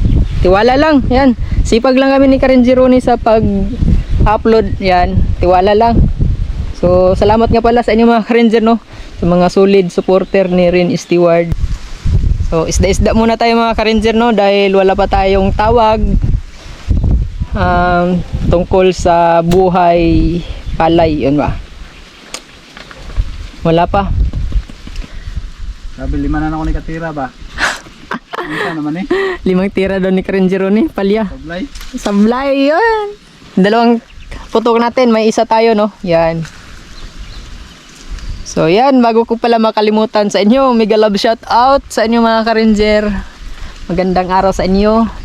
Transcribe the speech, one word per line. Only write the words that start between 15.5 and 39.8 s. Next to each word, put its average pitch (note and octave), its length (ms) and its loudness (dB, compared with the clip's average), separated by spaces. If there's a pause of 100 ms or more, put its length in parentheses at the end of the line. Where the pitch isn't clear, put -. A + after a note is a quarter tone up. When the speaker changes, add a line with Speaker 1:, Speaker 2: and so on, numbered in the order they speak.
Speaker 1:
tawag, A3 480 2 (1500)
um, F3+ 640 0 (320)
tungkol F#3 400 2
sa E3+ 480 2
buhay E3+ 960 2 (400)
palay. E3 480 0
Yun C#3+ 160 0
ba? - 160 -4 (2000)
Wala E3+ 240 2
pa. G3 240 -2 (1800)
Speaker 2:
Sabi, C3+ 260 -6
lima C#3+ 160 -2
na D#3 160 -4
ako D#3 160 -6
ni - 60 -2
Katira E3 400 -8
ba? C3 180 -8
Speaker 1:
<laughs> - 80 -20 (1040)
Speaker 2:
Ano E4 320 -8
naman D4 240 -6
eh? - 40 -6 (360)
Speaker 1:
Limang F#3 320 -2
tira F#3+ 240 -2
daw F#3+ 160 0
ni F#3 80 0
Karen F#3+ 240 -2
Gironi, F#3+ 400 0
palya. G#3 400 -2
Speaker 2:
Sablay? E3+ 380 -12 (340)
Speaker 1:
Sablay, B3 720 0
yun. G#4 480 0 (400)
Dalawang A3+ 400 2 (560)
putok A3+ 240 0
natin, A#3+ 320 0
may A3 160 2
isa A3+ 240 0
tayo, A3+ 240 2
no? G#3+ 160 0 (160)
Yan. E3 400 0 (2000)
So, - 240 -2
yan, B3+ 320 2
bago A#3 240 2
ko A#3 160 -6
pala A#3 160 0
makalimutan G#3+ 720 0